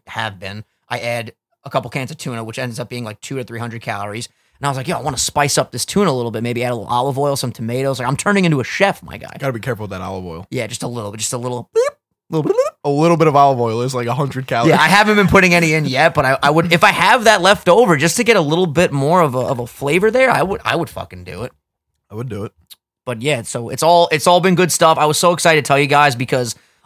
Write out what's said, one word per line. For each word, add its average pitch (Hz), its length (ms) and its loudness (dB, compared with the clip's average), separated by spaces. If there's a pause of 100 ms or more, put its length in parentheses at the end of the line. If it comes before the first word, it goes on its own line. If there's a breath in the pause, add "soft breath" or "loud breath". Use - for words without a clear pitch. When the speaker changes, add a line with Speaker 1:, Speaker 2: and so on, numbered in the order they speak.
Speaker 1:
have 110 300 -8
been, 101 240 -12 (240)
I 123 120 -8
add 117 340 -8 (320)
a 139 60 -16
couple 127 180 -4
cans 131 220 -8
of 156 80 -16
tuna, 117 260 -10
which 113 140 -12
ends 120 200 -8
up 120 120 -10
being, 123 140 -10
like, 107 180 -12
two 135 140 -10
to 127 80 -6
three 113 140 -12
hundred 117 220 -10
calories. 104 480 -8 (300)
And 143 80 -6
I - 20 0
was 131 80 -2
like, 131 100 -8
"Yo, 170 120 -4
I - 20 -10
wanna 135 160 -6
spice - 400 0
up 139 160 -2
this 127 140 -8
tuna 196 240 0
a - 20 0
little 120 180 -4
bit. 110 120 -6
Maybe 120 200 -4
add 123 100 -2
a - 20 -4
little 104 180 -8
olive 127 260 0
oil, 139 180 0
some 120 160 -6
tomatoes." 127 480 -4
Like, 120 80 -4
I'm 139 100 -2
turning 196 260 0
into 156 160 2
a 117 40 -2
chef, - 380 0
my - 140 -16
guy. - 220 -16
Speaker 2:
Gotta 135 160 -6
be 110 60 -10
careful 110 240 -8
with 95 80 -10
that 92 100 -10
olive 92 240 -10
oil. 85 240 -14
Speaker 1:
Yeah, 123 160 -6
just - 160 -10
a 123 60 -6
little 113 240 -8
bit, 110 80 -12
just - 120 -6
a 127 60 -6
little, 123 360 -8
beep, 453 80 2 (460)
little 156 140 -2
bit, 392 120 0 (300)
Speaker 2:
A 143 60 -2
little 160 260 4
bit 156 120 4
of 139 80 0
olive 139 240 4
oil 117 200 -2
is, 131 140 -4
like, 120 140 -4
a 117 60 -2
hundred 131 320 -6
calories. 131 280 2
Speaker 1:
Yeah, 139 80 4
I - 60 4
haven't 208 280 4
been 202 120 4
putting 185 260 4
any 165 180 2
in 156 140 0
yet, 139 260 2
but 143 140 0
I, 135 160 2
I 143 80 4
would, 165 200 2
if 170 140 4
I 196 80 6
have 208 320 2
that 214 160 6
left 196 300 4
over, 196 260 6
just 156 220 0
to 240 60 0
get 226 120 4
a 180 60 2
little 165 240 0
bit 165 260 0
more 147 300 2
of 135 120 0
a, 127 40 -2
of 123 200 -2
a 120 80 -6
flavor 180 440 0
there, 254 200 2
I 143 120 2
would, 185 240 -4
I 214 100 0
would 160 140 -4
fucking 90 340 -14
do 92 200 -12
it. 127 80 -14 (560)
Speaker 2:
I 101 60 -20
would 120 140 -10
do 107 160 -10
it. - 80 -14 (520)
Speaker 1:
But 120 160 -8
yeah, 127 220 -2
so 120 260 -8
it's 127 140 -6
all, 170 300 4
it's 156 160 2
all 180 120 6
been 185 140 2
good 170 160 2
stuff. - 260 4
I 147 100 2
was 151 120 0
so 175 140 2
excited 160 320 2
to - 40 -10
tell 139 100 4
you 143 100 2
guys 143 260 4
because 123 400 -4 (320 soft breath)